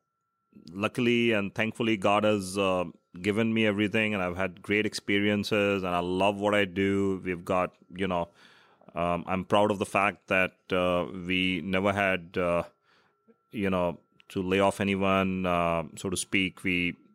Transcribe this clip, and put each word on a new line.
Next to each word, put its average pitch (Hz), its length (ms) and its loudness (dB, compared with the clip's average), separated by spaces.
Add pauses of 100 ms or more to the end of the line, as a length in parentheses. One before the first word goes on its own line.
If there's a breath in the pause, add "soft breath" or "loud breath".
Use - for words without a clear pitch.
(720)
luckily 117 600 0
and 101 220 0
thankfully, 113 440 -2
God 104 260 2
has, 101 340 0
uh, 92 280 2 (360)
given 110 320 0
me 113 140 2
everything, 107 460 0
and 95 100 -2
I've 87 140 -4
had 95 240 -4
great 104 240 0
experiences, 101 960 0
and 90 120 -4
I 87 40 0
love 92 400 0
what 104 160 0
I 101 100 4
do. 98 580 0
We've 90 220 -6
got, 92 260 0 (240)
you 95 120 -2
know, 87 220 -2 (680 soft breath)
um, 85 320 -2
I'm 92 180 -2
proud 104 260 4
of 101 80 -2
the 104 60 -2
fact 101 420 -2
that, 92 260 2 (180)
uh, 90 340 2 (200)
we 92 380 0
never 95 300 0
had, 95 440 -2
uh, 87 260 0 (880 soft breath)
you 98 180 -4
know, 87 300 -2 (300)
to 101 120 -4
lay 92 180 2
off 98 220 2
anyone, 95 640 0
uh, 85 380 0 (120)
so - 140 -6
to 87 80 -4
speak. - 460 -4
We, 87 320 0 (200)